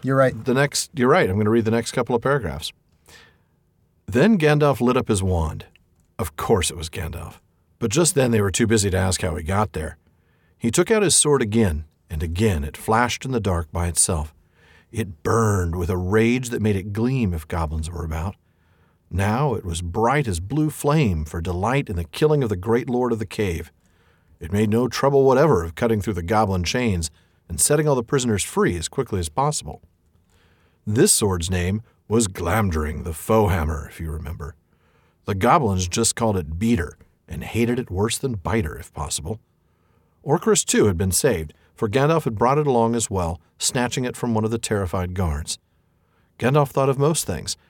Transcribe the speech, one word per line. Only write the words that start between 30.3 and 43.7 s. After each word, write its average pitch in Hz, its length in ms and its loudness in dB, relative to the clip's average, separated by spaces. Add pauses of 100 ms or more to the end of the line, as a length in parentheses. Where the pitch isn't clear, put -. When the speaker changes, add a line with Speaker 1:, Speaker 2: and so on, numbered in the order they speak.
Speaker 2:
This 127 280 4
sword's 90 360 0
name 92 320 0 (260)
was 113 200 2
Glamdring 85 760 -2
the 82 80 -6
Foehammer, 82 760 0
if - 120 -16
you 80 120 -6
remember. 78 440 -10 (720)
The 104 100 -4
goblins 101 520 2
just 113 280 0
called 110 220 0
it 80 220 -4
Beater 113 380 0 (300)
and - 160 -10
hated 117 360 0
it 117 120 -8
worse 101 260 0
than 131 160 -4
Biter, 98 440 -2
if - 160 -18
possible. 76 460 -8 (840)
Orchrist, 170 400 2
too, 208 200 4
had 95 120 2
been 95 140 0
saved, 90 420 0 (220)
for 117 120 -2
Gandalf 143 360 2
had 113 140 -4
brought 120 200 4
it 151 100 2
along 117 280 2
as 113 140 -2
well, 85 300 -2 (180)
snatching 123 480 -2